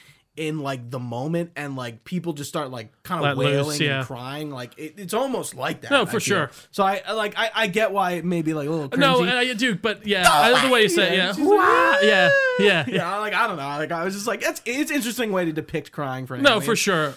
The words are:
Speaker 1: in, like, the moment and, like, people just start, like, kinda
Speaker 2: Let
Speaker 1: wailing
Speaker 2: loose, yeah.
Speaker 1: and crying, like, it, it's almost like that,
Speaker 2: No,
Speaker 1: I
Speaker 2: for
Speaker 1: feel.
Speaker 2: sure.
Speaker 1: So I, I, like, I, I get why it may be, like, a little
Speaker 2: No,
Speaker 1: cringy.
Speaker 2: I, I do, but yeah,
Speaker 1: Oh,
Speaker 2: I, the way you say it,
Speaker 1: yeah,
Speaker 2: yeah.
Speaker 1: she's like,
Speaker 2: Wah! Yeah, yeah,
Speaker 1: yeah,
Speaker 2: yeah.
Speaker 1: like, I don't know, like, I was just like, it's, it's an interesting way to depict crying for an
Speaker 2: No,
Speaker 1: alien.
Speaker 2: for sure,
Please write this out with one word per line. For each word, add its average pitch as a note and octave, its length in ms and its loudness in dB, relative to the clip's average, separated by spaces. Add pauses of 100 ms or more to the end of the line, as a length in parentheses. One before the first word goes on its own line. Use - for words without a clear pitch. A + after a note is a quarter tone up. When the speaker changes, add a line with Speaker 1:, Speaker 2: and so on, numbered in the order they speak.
(360)
Speaker 1:
in, D#3 240 -6
like, C3+ 280 -6
the B2+ 120 -8
moment C#3+ 560 -4
and, C#3+ 180 -8
like, A#2+ 300 -10
people E3+ 280 -6
just C#3+ 160 -10
start, D3 220 -6
like, A#2 220 -12 (100)
kinda E3+ 220 -4
Speaker 2:
Let C#3+ 120 0
Speaker 1:
wailing C#3 300 2
Speaker 2:
loose, D3 140 -4
yeah. C#3+ 180 0
Speaker 1:
and C3 80 -4
crying, C3+ 460 -10
like, B2 260 -12
it, D3+ 180 -14
it's G3 160 -10
almost A#3 440 -4
like C3+ 240 -6
that, A#2 100 -12
Speaker 2:
No, C4+ 120 4
Speaker 1:
I - 20 0
Speaker 2:
for - 80 -4
Speaker 1:
feel. A3 80 0
Speaker 2:
sure. E3 300 0 (200)
Speaker 1:
So G3 140 0
I, G3 200 0
I, - 100 -6
like, G#3+ 220 -2
I, A3 160 0
I A3 140 0
get G3+ 240 0
why F#3+ 220 0
it E3 120 -4
may F3 180 0
be, D#3 120 -2
like, D3 140 -4
a - 20 -2
little D#3 260 -4
Speaker 2:
No, C4 260 6
Speaker 1:
cringy. A#3 100 2
Speaker 2:
I, B3 80 0
I B3+ 140 0
do, A3+ 200 0
but G#3 320 -4
yeah, G3 220 2
Speaker 1:
Oh, E3 260 6
Speaker 2:
I, C4 100 4
the C4 80 2
way A#3 100 6
you G3+ 80 6
say G3 180 2
it, F#3+ 80 2
Speaker 1:
yeah, F#3 100 2
Speaker 2:
yeah. G3 60 -2
Speaker 1:
she's C#4+ 120 -2
like, G4+ 140 6
Speaker 2:
Wah! - 440 4
Yeah, F#3+ 280 6 (300)
yeah, G3 40 4
Speaker 1:
yeah, F3 220 4
Speaker 2:
yeah. F#3 320 -2
Speaker 1:
like, G#3 160 -4
I A3 140 2
don't F#3 80 -6
know, C#3 100 -6
like, D3 240 -4
I E3+ 140 -2
was F#3+ 100 -4
just G3+ 140 -6
like, A3 160 -4
it's, D#4+ 200 -2
it's B3+ 280 -4
an C#4+ 60 0
interesting A3+ 340 -4
way F3+ 120 0
to D#3+ 80 -2
depict D3+ 380 -8
crying C3 360 -6
for B2+ 100 -8
an C3+ 80 -2
Speaker 2:
No, C#4 60 6
Speaker 1:
alien. G#3+ 160 2
Speaker 2:
for A3+ 100 2
sure, D#3 400 0